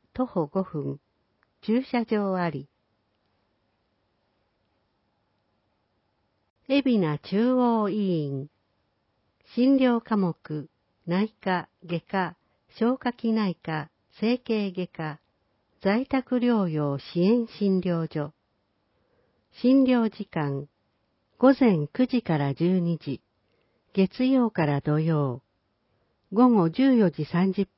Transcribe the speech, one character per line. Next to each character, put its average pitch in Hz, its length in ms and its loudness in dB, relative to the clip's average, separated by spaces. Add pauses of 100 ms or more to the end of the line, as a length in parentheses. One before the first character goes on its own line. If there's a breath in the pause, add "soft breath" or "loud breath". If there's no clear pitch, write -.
(140)
徒 254 120 -2
歩 165 220 -4
五 190 160 -4
分。 139 340 -8 (640)
駐 240 220 -2
車 233 200 -4
場 202 300 -2
あ 175 160 -2
り。 143 180 -10 (4000)
海 277 160 2
老 240 160 2
名 151 220 0
中 233 340 0
央 233 340 0
医 180 380 -2
院。 139 240 -8 (1040)
診 262 220 4
療 247 240 2
科 226 160 -4
目、 160 520 -4 (400)
内 196 320 -2
科、 185 300 -4 (160)
外 165 160 -6
科、 180 340 -6 (420)
消 240 200 0
化 240 160 -6
器 226 180 -4
内 208 220 -2
科、 156 340 -8 (320)
整 233 160 0
形 214 360 -4
外 180 160 -8
科、 156 320 -10 (600)
在 220 240 0
宅 254 320 -2
療 226 320 2
養 147 300 -2
支 - 240 -4
援 226 240 2
診 190 340 0
療 170 260 -2
所。 147 280 -6 (1300)
診 262 220 4
療 240 260 2
時 - 160 -14
間、 143 420 -4 (680)
午 262 200 6
前 180 300 2
九 254 180 0
時 247 140 -2
か 160 160 -2
ら 143 160 0
十 180 260 0
二 170 200 -2
時、 - 240 -10 (720)
月 196 320 0
曜 254 240 2
か 160 160 -2
ら 143 160 0
土 151 180 0
曜。 147 420 -2 (880)
午 247 200 4
後 190 180 4
十 262 260 2
四 208 160 4
時 151 140 -6
三 185 300 -2
十 196 120 -2 (120)